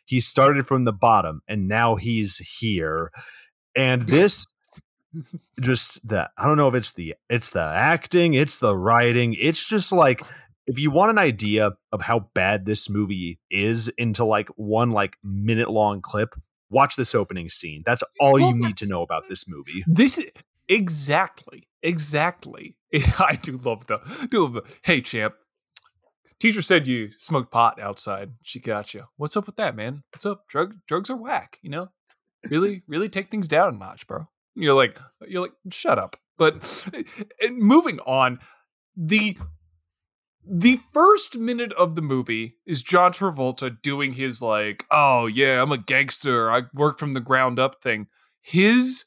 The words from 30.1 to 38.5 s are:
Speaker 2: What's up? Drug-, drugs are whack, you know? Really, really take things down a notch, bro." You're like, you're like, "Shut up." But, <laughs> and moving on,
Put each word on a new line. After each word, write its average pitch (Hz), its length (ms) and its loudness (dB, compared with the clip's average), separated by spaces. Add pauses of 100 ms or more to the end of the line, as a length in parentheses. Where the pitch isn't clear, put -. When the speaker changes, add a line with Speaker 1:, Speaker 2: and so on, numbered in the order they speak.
Speaker 2:
What's - 140 -12
up? 202 220 -10
Drug-, 190 280 -4 (100)
drugs 185 240 -6
are 262 60 -8
whack, 240 460 -8
you 160 80 -16
know? 170 180 -10 (600)
Really, 185 380 -2
really 165 220 -6
take 196 220 -8
things 202 180 -4
down 156 260 2
a - 20 -14
notch, 95 300 -18
bro." - 220 -12 (260)
You're 151 200 2
like, 131 240 4 (280)
you're 180 160 -6
like, 185 100 -10 (200)
"Shut - 260 0
up." 92 180 -8 (220)
But, - 480 0 (300)
<laughs> - 240 -14
and 240 180 -4
moving 240 420 6
on, 127 380 2 (580)